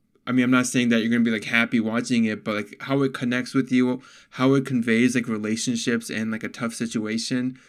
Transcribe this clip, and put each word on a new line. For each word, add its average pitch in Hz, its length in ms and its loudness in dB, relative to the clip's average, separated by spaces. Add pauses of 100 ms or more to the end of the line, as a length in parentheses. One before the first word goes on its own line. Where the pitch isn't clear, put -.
(260)
I 123 60 -4
mean, 127 120 4
I'm 123 60 2
not 127 160 4
saying 123 240 2
that 113 100 4
you're 113 100 -2
gonna 117 140 4
be, 117 60 2
like, 107 140 -2
happy 117 360 2
watching 117 460 0
it, 107 180 -4
but, 110 100 -4
like, 104 280 -6
how 139 200 0
it 135 100 0
connects 123 420 -4
with 131 180 0
you, 127 300 2 (280)
how 135 240 2
it 139 100 2
conveys, 120 520 2
like, 120 100 0
relationships 113 840 -2
and, 110 200 -4
like, 110 140 -6
a 104 40 -8
tough 117 260 -8
situation, 117 840 -4 (100)